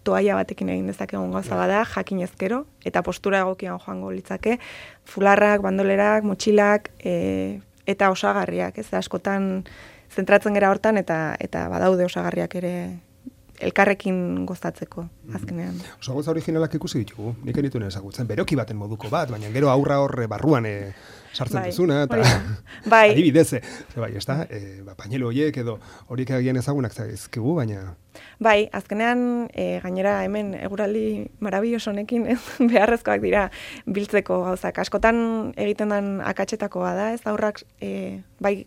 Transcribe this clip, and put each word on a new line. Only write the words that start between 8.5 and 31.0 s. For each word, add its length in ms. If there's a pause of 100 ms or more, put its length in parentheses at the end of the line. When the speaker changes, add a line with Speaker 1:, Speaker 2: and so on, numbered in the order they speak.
Speaker 1:
ez? 160
Askotan 720 (500)
zentratzen 380
gera 160
hortan, 300
eta, 420
eta 300
badaude 340
osagarriak 520
ere 180 (840)
elkarrekin 880
gozatzeko, 600 (160)
Speaker 2:
Mhm. 120
Speaker 1:
azkenean. 380 (240)
Speaker 2:
Oso 140
gauza 180
originalak 440
ikusi 240
ditugu, 440
nik 140
ez 60
nituen 260
ezagutzen, 380
beroki 280
baten 220
moduko 340
bat, 200
baina 200
gero 200
aurra 300
horre 280
barruan, 380
e, 260 (400)
sartzen 280
Speaker 1:
Bai, 100
Speaker 2:
duzuna, 340
eta 100
Speaker 1:
hori 80
da. 340 (300)
Bai. 240
Speaker 2:
<laughs> 20
adibidez, 420
e, 60 (340)
ze 60
bai, 160
ez 100
da? 220
E, 360
ba, 100
pañuelo 320
horiek 300
edo 220 (300)
horiek 220
agian 260
ezagunak 360
zaizkigu, 640
baina 400 (440)
Speaker 1:
Bai, 320
azkenean, 800
e, 260
gainera 440
hemen 300
eguraldi 840